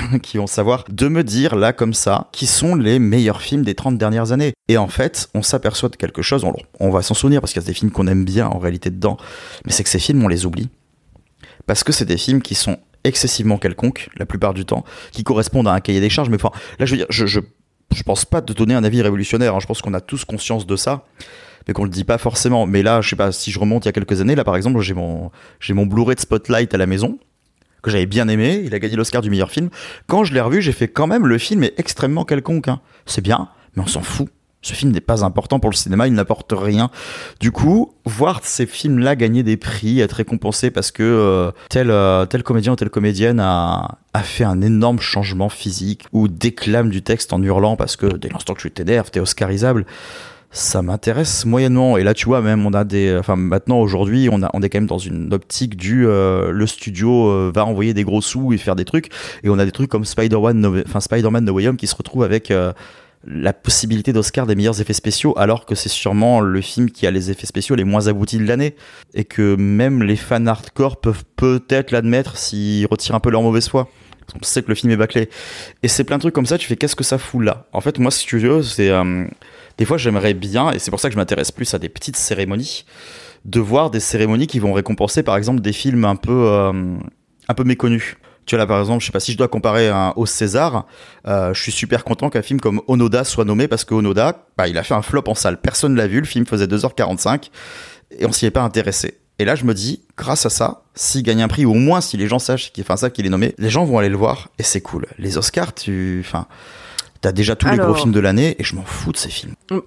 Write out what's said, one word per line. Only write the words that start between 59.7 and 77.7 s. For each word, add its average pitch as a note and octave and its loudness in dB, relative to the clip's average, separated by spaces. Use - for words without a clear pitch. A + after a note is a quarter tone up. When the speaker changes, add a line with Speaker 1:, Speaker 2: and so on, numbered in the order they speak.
Speaker 1:
trucs C3+ -2
comme G#2+ 0
Spider-Man A2 2
No, G2+ 4
enfin, - -4
Spider-Man A2+ 2
No G2 2
Way G2 2
Home C3 0
qui G2+ -6
se - -4
retrouve - -4
avec, G#2+ 0
euh, F#2 2
la D#2 -2
possibilité A2 0
d'Oscar A2+ 0
des G#2+ 2
meilleurs G#2 0
effets G#2+ -2
spéciaux, A#2+ 0
alors A2 0
que G#2+ 0
c'est - -6
sûrement A2 2
le F#2+ 2
film A#2+ 0
qui - -4
a F2+ 2
les F#2+ -2
effets G2 -6
spéciaux G2+ -2
les A2+ 0
moins G2+ 2
aboutis G#2 0
de G#2+ 0
l'année. C#3 0
Et G#2 -2
que G2+ 2
même G#2+ 2
les G#2 2
fans A#2 0
hardcore B2+ -2
peuvent A2 -2
peut-être C3 0
l'admettre A#2+ 0
s'ils G#2 -2
retirent - -2
un A2+ 0
peu A#2+ 2
leur A2+ 2
mauvaise A2+ 2
foi. C3 0
On - -14
sait - -2
que - -8
le A2 2
film A#2+ 2
est A2+ 4
bâclé. A2 0
Et B2 0
c'est C3+ 0
plein C#3+ 0
de C#3 -2
trucs D#3+ 0
comme C3 2
ça, E3 0
tu - -6
fais, A#2+ 0
qu'est-ce D3 -2
que - -6
ça C3 0
fout B2 -4
là ? A2+ -2